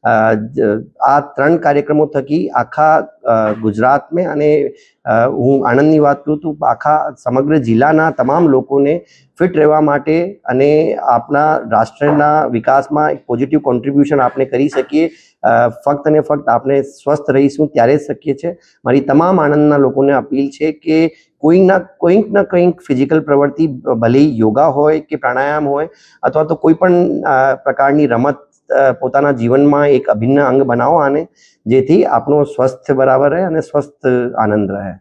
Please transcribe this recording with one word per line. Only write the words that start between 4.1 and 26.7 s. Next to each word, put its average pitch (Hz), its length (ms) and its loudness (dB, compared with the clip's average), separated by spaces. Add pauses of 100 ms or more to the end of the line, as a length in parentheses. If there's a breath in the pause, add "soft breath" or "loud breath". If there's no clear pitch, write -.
અને, 151 480 0 (320 soft breath)
અ, 117 220 0
હું 135 420 0
આણંદની 147 300 2
વાત 143 260 0
કરું 151 140 -2
તો 151 280 -6
આખા 147 560 -2
સમગ્ર 135 340 0
જિલ્લાના 143 540 2
તમામ 147 380 0
લોકોને 139 560 0 (340 soft breath)
ફિટ 180 180 -2
રહેવા 151 240 2
માટે 156 640 -2
અને 147 500 0
આપણા 143 680 0 (120)
રાષ્ટ્રના 147 760 0
વિકાસમાં 135 640 -2
એક 147 160 -8
પોઝિટિવ 131 340 -2
કોન્ટ્રીબ્યુશન 139 600 0
આપણે 127 240 -2
કરી 131 240 -2
શકીએ. 147 420 -2 (320 loud breath)
અ, 117 260 2
ફક્ત 143 380 -4
અને 156 140 2
ફક્ત 151 280 -4
આપણે 131 340 0
સ્વસ્થ 143 480 -4
રહીશું 139 380 0
ત્યારે 123 280 2
જ 147 40 -2
શક્ય 147 340 -8
છે. 170 240 -8 (260 soft breath)
મારી 131 160 2
તમામ 160 400 2
આણંદના 147 360 2
લોકોને 139 360 2
અપીલ 135 380 -2
છે 156 220 -4
કે 160 420 -2 (300 soft breath)
કોઈક 175 200 4
ના, 190 140 4
કોઈક 190 540 -2
ના 202 100 2
કોઈક 180 380 0
ફિઝિકલ 143 400 -2
પ્રવૃત્તિ, 143 460 0 (300)
ભલે 117 220 2
ઈ 143 200 2
યોગા 110 280 2
હોય 151 340 0
કે 156 160 -8
પ્રાણાયામ 139 520 -4
હોય 143 200 -4 (340 soft breath)
અથવા 156 220 0
તો 160 100 -4
કોઈ 160 200 2